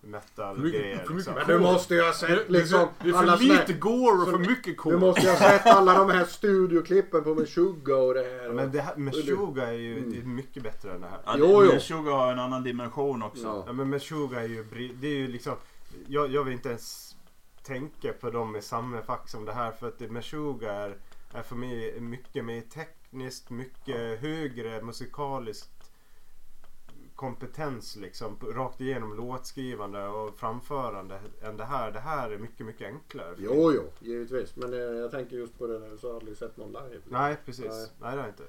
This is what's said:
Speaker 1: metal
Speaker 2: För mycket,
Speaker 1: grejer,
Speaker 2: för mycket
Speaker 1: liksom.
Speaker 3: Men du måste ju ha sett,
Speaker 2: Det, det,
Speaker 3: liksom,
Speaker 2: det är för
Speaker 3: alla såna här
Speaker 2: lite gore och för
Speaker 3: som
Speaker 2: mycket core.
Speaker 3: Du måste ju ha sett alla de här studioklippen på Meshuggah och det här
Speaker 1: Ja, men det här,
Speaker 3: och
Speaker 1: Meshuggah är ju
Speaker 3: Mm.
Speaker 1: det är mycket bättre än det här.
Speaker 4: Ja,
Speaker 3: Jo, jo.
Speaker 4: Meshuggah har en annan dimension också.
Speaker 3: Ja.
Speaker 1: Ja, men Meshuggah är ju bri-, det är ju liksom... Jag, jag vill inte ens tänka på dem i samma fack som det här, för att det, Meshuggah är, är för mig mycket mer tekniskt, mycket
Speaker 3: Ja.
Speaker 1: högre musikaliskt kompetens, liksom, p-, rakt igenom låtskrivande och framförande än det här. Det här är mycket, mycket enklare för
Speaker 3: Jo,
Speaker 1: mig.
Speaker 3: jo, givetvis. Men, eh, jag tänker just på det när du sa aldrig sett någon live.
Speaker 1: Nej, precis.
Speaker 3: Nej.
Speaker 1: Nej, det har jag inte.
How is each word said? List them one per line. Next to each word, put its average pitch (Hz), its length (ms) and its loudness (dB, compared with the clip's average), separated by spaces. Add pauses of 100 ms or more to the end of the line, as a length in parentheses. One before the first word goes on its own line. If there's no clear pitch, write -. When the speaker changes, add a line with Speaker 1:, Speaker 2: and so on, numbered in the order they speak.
Speaker 1:
metal 104 520 -10
Speaker 2:
För 131 80 -4
mycket, 170 180 0
Speaker 1:
grejer, 101 160 -6
Speaker 2:
för 147 160 -6
mycket - 20 -4
Speaker 1:
liksom. 185 180 -6
Speaker 3:
Men 147 140 -2
du 175 120 6
måste 180 360 4
ju 165 60 6
ha 165 120 4
sett, 165 160 -2
Speaker 2:
Det, 175 60 6
det, 214 160 0
Speaker 3:
liksom, 175 360 6 (140)
Speaker 2:
det 170 80 2
är - 40 4
för 175 60 6
Speaker 3:
alla 175 180 8
såna 262 160 8
här 262 140 6
Speaker 2:
lite 165 120 -2
gore 233 400 6
och 170 60 4
för 185 60 2
Speaker 3:
som 175 100 2
Speaker 2:
mycket 190 360 -2
core. 160 180 2
Speaker 3:
Du 175 40 4
måste 180 220 6
ju 185 80 8
ha 170 80 6
sett 202 280 8
alla 190 320 12
de 196 120 6
här 180 160 4
studioklippen 185 960 2
på 156 120 0
Meshuggah 156 640 2
och 127 140 4
det 127 100 0
här 123 220 -8
Speaker 1:
Ja, 120 80 -6
men 135 180 0
det 143 100 0
här, 165 120 -6
Speaker 3:
och 147 60 -8
Speaker 1:
Meshuggah 139 680 -2
är 117 40 -4
ju 117 240 -6
Speaker 3:
Mm. 123 140 -6
Speaker 1:
det 120 60 -6
är 120 60 -10
mycket 127 400 -8
bättre 98 300 -6
än 90 80 -8
det 87 60 -10
här. - 180 -10
Speaker 4:
Ja, 110 120 0
Speaker 3:
Jo, 196 260 10
jo. - 100 12
Speaker 4:
Meshuggah 147 420 0
har 127 160 4
en 127 80 -4
annan 127 240 -4
dimension 123 600 -4
också. 113 200 -10
Speaker 3:
Ja. 107 240 -6
Speaker 1:
Ja, 120 60 -8
men 135 160 -2
Meshuggah 139 540 -4
är 113 40 -6
ju 113 160 -8
bri-, 117 360 -10
det 139 80 -6
är 147 100 -2
ju 135 100 -2
liksom... 123 280 -8 (520)
Jag, 139 240 -2
jag 143 120 0
vill 131 100 -4
inte 123 160 -8
ens - 460 -12 (480)
tänka 135 500 -8
på 127 160 -8
dem 110 260 -4
i 101 60 -8
samma 120 400 -6
fack 117 280 -8
som 107 160 -8
det 104 80 -8
här, 117 180 -4
för 120 160 -10
att 113 120 -10
det, 113 100 -10
Meshuggah 120 680 -6
är, 101 220 -8 (360)
är 117 80 -10
för 123 140 -10
mig 120 460 -6
mycket 120 440 -10
mer 117 160 -8
tekniskt, - 880 -14
mycket 123 380 -12
Speaker 3:
Ja. 117 280 -6
Speaker 1:
högre 120 680 -8
musikaliskt 123 880 -8 (1500)
kompetens, 127 800 -10
liksom, 104 400 -12
p-, - 100 -12
rakt 127 360 -8
igenom 120 340 -6
låtskrivande 113 920 -8
och 107 320 -8
framförande 113 840 -8 (200)
än 107 160 -10
det 110 80 -10
här. 123 260 -4
Det 110 80 -8
här 135 320 -6
är 101 60 -8
mycket, 110 280 -12
mycket 107 220 -12
enklare 104 480 -14
för 87 80 -14
Speaker 3:
Jo, 143 240 4
Speaker 1:
mig. 147 80 4
Speaker 3:
jo, - 240 -4
givetvis. 120 560 -8
Men, 123 180 -8
eh, 123 60 -6
jag 120 320 -6
tänker 127 240 -10
just 117 220 -12
på 120 100 -8
det 110 120 -6
när 107 100 -14
du 107 80 -16
sa 120 180 -10
aldrig 107 220 -14
sett 113 200 -12
någon 110 140 -14
live. 120 340 -14
Speaker 1:
Nej, 143 400 -2
precis. 123 200 -12
Speaker 3:
Nej. 110 220 -10 (120)
Speaker 1:
Nej, 117 160 -10
det 139 60 -6
har 117 60 -8
jag - 0 -
inte. 95 220 -16